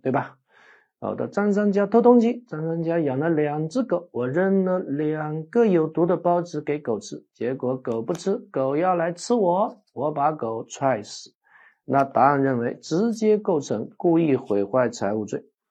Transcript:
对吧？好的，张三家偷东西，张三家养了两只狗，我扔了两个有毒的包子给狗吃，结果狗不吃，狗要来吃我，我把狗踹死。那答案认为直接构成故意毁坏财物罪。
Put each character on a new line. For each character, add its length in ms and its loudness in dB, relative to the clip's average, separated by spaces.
对 120 -2
吧？ 240 -6
好 140 -6
的， 120 -6
张 240 0
三 220 2
家 120 0
偷 160 4
东 200 8
西， 260 0
张 180 -8
三 160 -4
家 160 0
养 220 0
了 100 0
两 380 0
只 160 -2
狗， 300 -4
我 120 -4
扔 380 2
了 160 0
两 640 -4
个 220 0
有 200 4
毒 200 0
的 100 2
包 260 0
子 200 -8
给 180 -4
狗 220 -4
吃， 320 -14
结 200 -4
果 220 -4
狗 260 -6
不 120 -4
吃， 240 -4
狗 400 -4
要 180 2
来 160 -2
吃 220 -4
我， 460 0
我 200 -4
把 180 0
狗 320 -6
踹 400 -2
死。 280 -18
那 160 2
答 200 2
案 180 6
认 160 2
为 240 -4
直 320 0
接 240 2
构 220 0
成 360 -4
故 220 2
意 180 4
毁 280 0
坏 260 2
财 240 -4
物 100 -2
罪。 220 -8